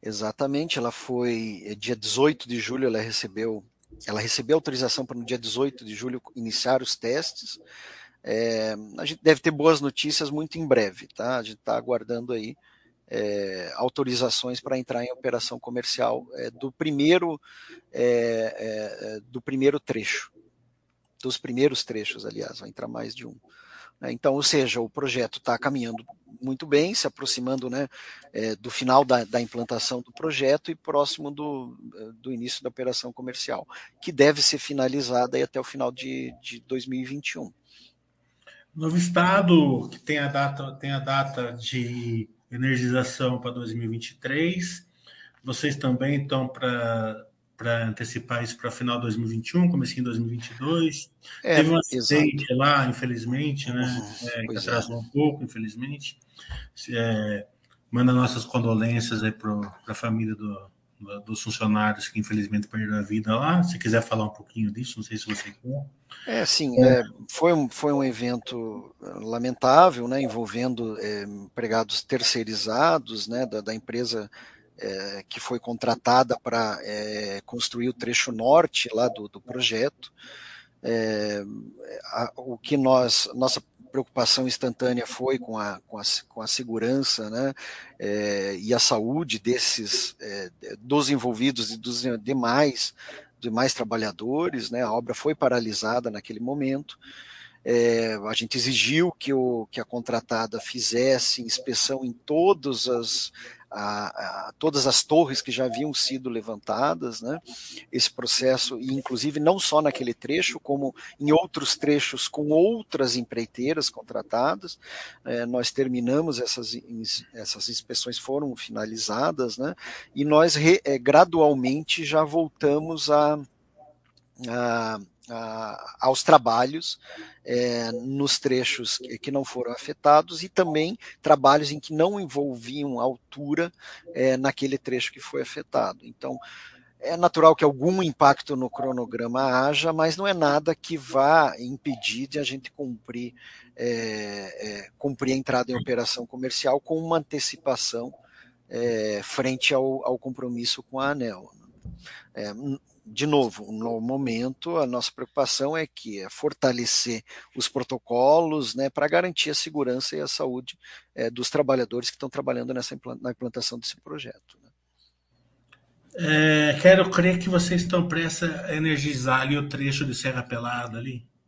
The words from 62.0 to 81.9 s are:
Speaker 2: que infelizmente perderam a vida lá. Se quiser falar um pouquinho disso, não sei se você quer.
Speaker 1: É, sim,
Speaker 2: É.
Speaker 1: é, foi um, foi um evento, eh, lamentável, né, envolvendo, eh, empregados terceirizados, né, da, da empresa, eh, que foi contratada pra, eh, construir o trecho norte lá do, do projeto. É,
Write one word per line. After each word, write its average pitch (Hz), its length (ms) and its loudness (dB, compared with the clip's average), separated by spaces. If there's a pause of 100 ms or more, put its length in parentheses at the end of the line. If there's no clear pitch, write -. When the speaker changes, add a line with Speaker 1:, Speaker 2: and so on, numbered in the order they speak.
Speaker 2:
que 110 100 -6
infelizmente 104 480 -2
perderam 107 300 -4
a 104 40 -2
vida 107 340 -2
lá. 160 280 4
Se - 160 -2
quiser 113 220 4
falar 110 240 0
um 107 80 -6
pouquinho 107 380 -4
disso, 123 260 -8
não 110 60 -10
sei 107 140 -10
se - 80 -10
você 101 260 -6
quer. 139 340 -8 (420)
Speaker 1:
É, - 180 0
sim, 127 380 4
Speaker 2:
É. 127 160 10
Speaker 1:
é, 117 40 0 (260)
foi 170 240 4
um, 147 160 2
foi 147 240 -2
um 139 100 2
evento, 117 1000 -6
eh, 101 40 -16 (160)
lamentável, 123 840 6
né, 131 140 0
envolvendo, 117 800 -4
eh, 104 240 -4
empregados 104 800 -2
terceirizados, 113 1200 0
né, 120 180 -2
da, 107 160 -6
da 107 140 -6
empresa, 113 540 -6 (480)
eh, 98 520 -8
que - 100 -10
foi 120 200 -4
contratada 120 800 2
pra, 113 440 -2
eh, 107 640 -6
construir 120 440 -2
o 123 40 -4
trecho 120 380 -2
norte 127 640 4
lá 117 140 4
do, 104 200 -6
do - 120 -16
projeto. 123 720 -2 (720)
É, 107 640 -2 (640)